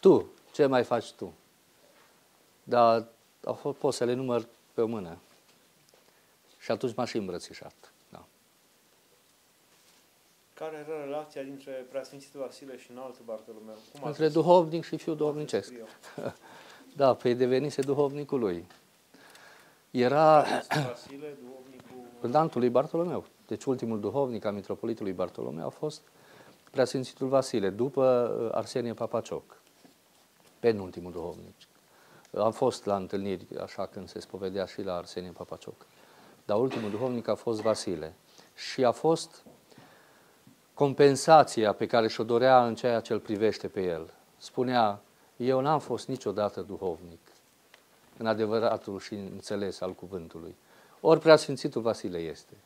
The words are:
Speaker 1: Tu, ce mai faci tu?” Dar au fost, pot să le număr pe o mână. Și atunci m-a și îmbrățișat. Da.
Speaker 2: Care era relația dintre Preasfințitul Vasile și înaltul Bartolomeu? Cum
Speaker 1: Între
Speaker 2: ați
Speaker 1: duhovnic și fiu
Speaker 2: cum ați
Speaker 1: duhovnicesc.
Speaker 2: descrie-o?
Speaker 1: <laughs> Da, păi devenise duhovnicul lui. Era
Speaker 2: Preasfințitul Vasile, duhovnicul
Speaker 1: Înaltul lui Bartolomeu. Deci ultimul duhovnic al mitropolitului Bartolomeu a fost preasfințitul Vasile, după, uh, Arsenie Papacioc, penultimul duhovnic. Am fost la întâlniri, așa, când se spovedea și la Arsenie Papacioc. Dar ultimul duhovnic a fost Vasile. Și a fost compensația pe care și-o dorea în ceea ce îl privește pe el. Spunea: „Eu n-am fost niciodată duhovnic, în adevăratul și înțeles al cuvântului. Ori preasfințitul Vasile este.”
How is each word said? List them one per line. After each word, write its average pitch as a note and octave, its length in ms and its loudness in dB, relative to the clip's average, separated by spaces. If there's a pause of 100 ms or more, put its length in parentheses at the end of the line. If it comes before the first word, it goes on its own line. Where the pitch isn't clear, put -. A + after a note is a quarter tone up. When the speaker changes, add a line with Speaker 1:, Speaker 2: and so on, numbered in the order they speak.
Speaker 1:
Tu, C#3 260 8 (260)
ce D3 140 4
mai B2+ 180 4
faci A#2 280 -2
tu?” F2+ 200 -12 (1300)
Dar A#2 420 4 (380)
au A2 100 -4
fost, C#3 240 -8
pot C3+ 160 0
să - 100 -2
le A#2+ 100 0
număr A#2+ 320 -2 (280)
pe B2 60 -2
o A2+ 60 2
mână. F#2 320 -8 (1400)
Și - 120 -10
atunci A2+ 240 -2
m-a - 100 -2
și - 120 -6
îmbrățișat. - 760 -10 (160)
Da. - 160 -20 (2250)
Speaker 2:
Care D#3 340 -12
era D#3 160 -8
relația C#3+ 380 -10
dintre C3+ 480 -12
Preasfințitul C#3 500 -12
Vasile B2+ 380 -12
și - 120 -20
înaltul B2 340 -16
Bartolomeu? A2 520 -14 (160)
Cum C#3 160 -10
Speaker 1:
Între D3 160 -2
Speaker 2:
ați D#3 80 2
Speaker 1:
duhovnic E3 520 4
și - 120 -8
fiu - 80 -10
Speaker 2:
cum E3 80 -4
ați D3+ 60 -6
Speaker 1:
duhovnicesc. D3 500 -2
Speaker 2:
descrie-o? - 640 -14
Speaker 1:
<laughs> - 20 -18 (640)
Da, C3+ 180 6
păi A#2+ 200 2
devenise C3 480 0
duhovnicul C#3 560 0
lui. F2+ 280 -2 (1200)
Era D3 500 6
Speaker 2:
Preasfințitul D3 520 0
Vasile, C#3 520 -14
duhovnicul B2+ 520 -20 (240)
Speaker 1:
Înaltul D3 400 2
lui B2 80 4
Bartolomeu. D3 560 0 (280)
Deci G#2+ 120 -8
ultimul A#2+ 360 -2
duhovnic A2+ 440 -2
al G#2 80 -2
mitropolitului G#2 600 -6
Bartolomeu E2 540 -6
a - 20 -6
fost - 340 -10 (680)
preasfințitul C3 580 -2
Vasile, B2 420 0
după, B2 680 2
uh, A2+ 140 -4
Arsenie A#2 400 -4
Papacioc, - 680 -8 (1000)
penultimul F#2 520 -2
duhovnic. E2+ 420 -12 (840)
Am G#2+ 160 2
fost - 320 -2
la G2+ 120 0
întâlniri, G2 500 -6 (160)
așa, F#2+ 240 -10
când F#2 220 -14
se F2+ 120 -14
spovedea F#2+ 440 -6
și - 180 -12
la F#2 140 -6
Arsenie F2+ 340 -10
Papacioc. - 560 -16 (580)
Dar G#2+ 160 0
ultimul A#2+ 300 -2
duhovnic A#2 380 -4
a G#2+ 60 0
fost A2 260 -4
Vasile. F#2 540 -2 (400)
Și - 300 -4
a A#2+ 60 6
fost - 520 -2 (1300)
compensația C#3 960 6
pe G2+ 140 -2
care A2+ 220 4
și-o A2+ 160 -2
dorea B2 420 6
în A2+ 80 -2
ceea A#2 260 0
ce - 120 -6
îl G#2 80 -2
privește G#2 480 -2
pe F#2+ 140 -4
el. E2+ 320 -4 (220)
Spunea: A#2+ 640 0 (360)
„Eu C3 240 2
n-am C#3+ 200 2
fost - 280 -6
niciodată G#2 520 -4
duhovnic, F2 600 -8 (960)
în A2+ 100 -6
adevăratul A2 760 0
și - 140 -12
înțeles G2 640 -8
al F#2 120 -6
cuvântului. E2+ 600 -14 (460)
Ori D#3 200 6
preasfințitul D3 600 4
Vasile G#2 360 -4
este.” D#2+ 360 -10 (120)